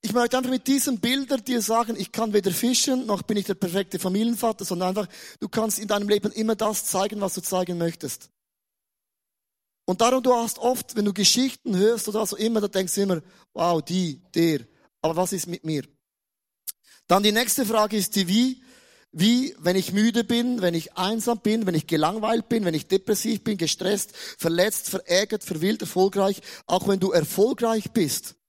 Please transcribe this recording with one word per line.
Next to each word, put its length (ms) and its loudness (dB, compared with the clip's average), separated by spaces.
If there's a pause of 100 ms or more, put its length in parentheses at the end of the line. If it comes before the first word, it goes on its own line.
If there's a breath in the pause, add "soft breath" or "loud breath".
Ich 100 -4
möchte 240 2
einfach 140 0
mit 160 -2
diesen 340 0
Bildern 440 -2
dir 180 -2
sagen, 340 0
ich 160 -8
kann 200 -2
weder 180 2
fischen, 560 0
noch 160 -2
bin 160 -2
ich 80 -4
der 80 -2
perfekte 440 -4
Familienvater, 680 0
sondern 260 -2
einfach, 180 -2 (320 loud breath)
du 80 -6
kannst 300 -2
in 100 -10
deinem 200 0
Leben 240 2
immer 220 0
das 300 -2
zeigen, 380 -2
was 120 -4
du 60 -8
zeigen 380 -2
möchtest. 500 -6 (1600)
Und 140 0
darum, 220 6
du 120 6
hast 240 -2
oft, 360 -2
wenn 120 0
du 80 0
Geschichten 600 2
hörst 300 2
oder 140 -4
was 140 -4
auch 40 -12
immer, 220 0
da 80 -2
denkst 260 -2
du 60 -2
immer, 220 0 (320 soft breath)
wow, 280 0
die, 380 -2 (140)
der. 260 2 (440 soft breath)
Aber 120 0
was 180 -2
ist 120 -6
mit 180 -10
mir? 180 -4 (1300 soft breath)
Dann 140 6
die 100 4
nächste 340 0
Frage 320 0
ist 180 -2
die 100 2
Wie. 360 2 (500 soft breath)
Wie, 460 2
wenn 180 2
ich 160 -2
müde 320 2
bin, 380 0
wenn 100 2
ich 240 -6
einsam 440 -2
bin, 260 0
wenn 80 0
ich 120 0
gelangweilt 640 0
bin, 160 0
wenn 80 0
ich 140 -4
depressiv 580 0
bin, 140 -2
gestresst, 580 -2
verletzt, 720 -2
verärgert, 560 -2
verwirrt, 380 0
erfolgreich. 580 2 (260 loud breath)
Auch 220 0
wenn 120 2
du 120 2
erfolgreich 800 2
bist 460 -2 (120)